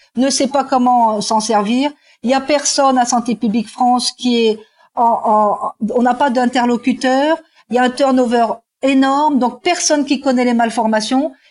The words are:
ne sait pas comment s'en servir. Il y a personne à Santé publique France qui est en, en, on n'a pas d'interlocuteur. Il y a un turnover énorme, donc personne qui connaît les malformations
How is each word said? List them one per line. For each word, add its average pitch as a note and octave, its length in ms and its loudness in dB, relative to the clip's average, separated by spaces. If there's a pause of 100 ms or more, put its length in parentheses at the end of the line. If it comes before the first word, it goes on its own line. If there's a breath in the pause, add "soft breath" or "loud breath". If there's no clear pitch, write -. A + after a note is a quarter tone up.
(160)
ne B3+ 120 0
sait C#4 180 0
pas C4+ 160 -2
comment B3 600 0
s'en G#3+ 180 -2
servir. A3+ 500 0 (320 soft breath)
Il A3+ 60 -4
y C4 60 2
a C4+ 80 0
personne C#4 560 0
à A#3+ 80 2
Santé A#3+ 280 -2
publique G#3+ 360 -2
France B3 420 0
qui A#3 340 0
est G#3+ 120 0 (360 loud breath)
en, A#3 300 2
en, G#3+ 480 0 (220)
on A#3+ 80 0
n'a B3 120 2
pas C#4+ 140 0
d'interlocuteur. B3+ 1080 0 (320 soft breath)
Il A3 60 -2
y - 20 2
a B3 40 2
un B3 80 2
turnover B3 560 0 (360)
énorme, C4+ 560 2
donc B3 240 -2
personne D#4+ 420 0
qui C#4+ 160 -2
connaît B3+ 240 0
les A#3+ 100 0
malformations A3+ 800 -2 (180 loud breath)